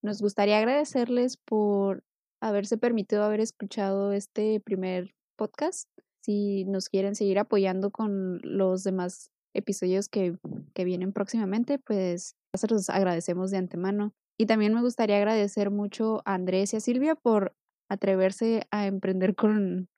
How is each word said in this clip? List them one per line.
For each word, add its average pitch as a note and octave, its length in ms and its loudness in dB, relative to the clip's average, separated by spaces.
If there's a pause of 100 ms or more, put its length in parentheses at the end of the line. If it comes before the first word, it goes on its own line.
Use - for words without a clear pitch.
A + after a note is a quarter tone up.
Nos G#3 200 -4
gustaría G#3 360 2
agradecerles B3 800 0
por G3+ 680 0 (380)
haberse G#3 360 -2
permitido A3 460 0
haber G#3+ 160 2
escuchado G3+ 720 -2
este G#3 480 -2
primer F#3 540 -4 (220)
podcast. C#4+ 520 -6 (340)
Si G3+ 440 -2
nos F#3+ 240 -4
quieren G3 240 0
seguir G3 240 0
apoyando G3 540 0
con G3 500 -4
los F#3 420 0
demás F#3 460 -4 (240)
episodios G3 560 -2
que, F#3 280 -2 (360)
que F#3 120 -4
vienen F#3 280 -2
próximamente, A3 640 -2
pues, F#3 580 -4 (200)
se - 120 -2
los G#3+ 220 0
agradecemos F3+ 640 0
de G3 60 -2
antemano. F#3+ 580 -4 (220)
Y A3 100 2
también A3 260 4
me A#3 80 2
gustaría A3+ 360 2
agradecer G3+ 540 2
mucho G#3 540 -2
a G3 80 0
Andrés F#3 400 0
y A3 40 -2
a G#3+ 40 -2
Silvia C4 340 0
por G#3+ 400 2 (340)
atreverse G3 840 2
a G#3 140 0
emprender F#3+ 500 0
con G3 520 2 (100)